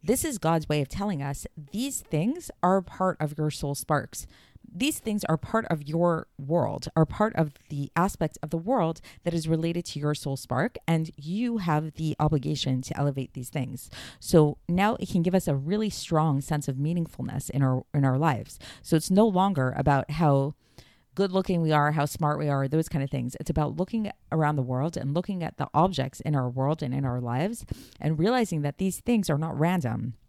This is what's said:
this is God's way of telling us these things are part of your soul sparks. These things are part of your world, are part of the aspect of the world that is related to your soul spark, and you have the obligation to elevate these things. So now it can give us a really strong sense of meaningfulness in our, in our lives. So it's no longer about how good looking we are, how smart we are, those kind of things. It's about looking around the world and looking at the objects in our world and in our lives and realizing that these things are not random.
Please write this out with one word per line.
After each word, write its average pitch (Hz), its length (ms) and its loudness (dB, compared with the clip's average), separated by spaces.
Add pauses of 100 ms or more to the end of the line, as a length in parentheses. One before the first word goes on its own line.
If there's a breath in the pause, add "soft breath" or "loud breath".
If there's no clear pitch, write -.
this 220 220 0
is 285 140 -4
God's 165 300 0
way 151 120 0
of 139 80 -2
telling 190 340 -4
us 143 240 -8 (260)
these 254 280 -6
things 226 500 -2 (120)
are 185 200 4
part 185 380 -2
of 147 180 -2
your 151 140 0
soul 143 240 -4
sparks. - 500 -2 (500 soft breath)
These 269 220 -2
things 208 280 -4
are 160 100 2
part 220 300 -2
of 147 200 -2
your 165 400 0 (100)
world, 143 600 -2
are 160 100 6
part - 300 0
of 151 160 0 (160)
the 143 260 -6
aspect 170 480 0
of 151 80 -8
the 165 80 -2
world 175 420 0 (220 loud breath)
that 170 100 -2
is 160 140 -2
related 165 380 0
to - 160 -8
your 147 160 0
soul 135 200 -6
spark, 135 420 -2 (100)
and 160 280 2
you 214 420 -4
have 156 360 0
the 156 240 -2
obligation 139 640 0
to - 160 -8
elevate 139 360 -2
these 123 160 -10
things. - 380 -6 (300 loud breath)
So 151 400 6 (100)
now 196 300 2
it - 120 -6
can 175 120 2
give 180 120 2
us 185 120 4
a 147 80 2
really 185 360 0
strong 156 500 2
sense 147 260 -4
of 135 80 -2
meaningfulness 147 760 -4
in 139 120 0
our, 131 300 2
in 143 120 2
our 131 140 4
lives. 139 400 0 (240 loud breath)
So - 140 2
it's 160 160 2
no 214 160 8
longer 180 480 2
about 139 360 2
how 147 420 4 (600 soft breath)
good 196 160 0
looking 185 320 2
we 156 80 2
are, 151 220 4
how 151 140 2
smart 147 340 0
we 147 80 0
are, 139 180 2
those 156 220 2
kind 139 160 -2
of 139 60 -6
things. 127 280 -4
It's - 120 -8
about 147 260 0
looking 202 340 -4 (220)
around 151 240 2
the 135 60 0
world 131 340 -2
and 139 180 -4
looking 180 300 -2
at - 120 -8
the - 160 -6
objects 151 480 2
in 151 140 -2
our 127 140 0
world 135 340 0
and 131 100 -4
in 139 120 -2
our 123 160 -2
lives 135 440 -2 (360 loud breath)
and 156 180 0
realizing 202 440 2
that 143 160 -4
these 190 200 0
things 226 320 0
are 143 80 2
not 160 180 -4
random. 131 580 0 (140)